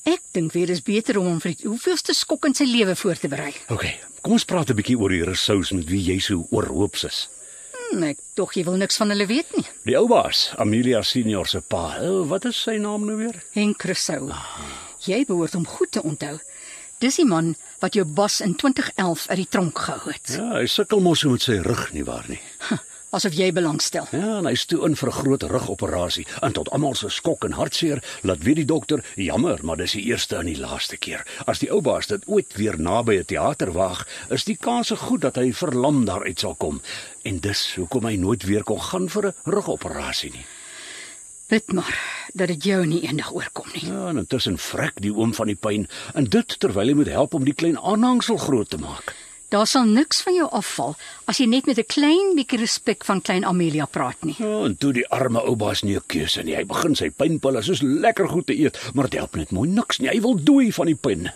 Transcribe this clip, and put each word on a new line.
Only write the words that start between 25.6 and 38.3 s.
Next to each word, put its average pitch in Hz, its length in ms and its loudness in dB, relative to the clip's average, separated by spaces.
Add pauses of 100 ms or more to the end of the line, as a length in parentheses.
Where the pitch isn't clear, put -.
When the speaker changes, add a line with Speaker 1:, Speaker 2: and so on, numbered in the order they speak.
Speaker 2:
En - 80 0
tot - 180 -4
almal 139 240 0
se 107 160 -4
skok - 340 -2
en 98 100 -2
hartseer, 143 500 -2 (180)
laat 90 220 0
weet 131 120 4
die 160 100 2
dokter, 147 380 0 (120)
jammer, 92 480 0
maar 80 140 -2
dis 87 160 -2
die 101 120 -6
eerste 113 300 -2
en 82 100 -4
die 80 140 -4
laaste - 380 -6
keer. - 280 -8 (220)
As 113 120 0
die - 120 0
ou 170 100 4
baas 113 240 2
dit 101 220 -4
ooit 190 260 2
weer 101 260 0
naby 104 380 2
'n 87 80 0
teater 98 460 0
waag, 90 360 -2 (220)
is - 140 -2
die 202 140 -2
kanse 233 380 0
goed 220 260 -2
dat 135 140 0
hy 127 160 2
verlam 131 540 2
daaruit 92 340 -4
sal 101 160 -2
kom. 76 260 -4 (420)
En 98 160 -2
dis 101 360 -2
hoekom 101 300 -2
hy 113 100 -2
nooit 98 280 0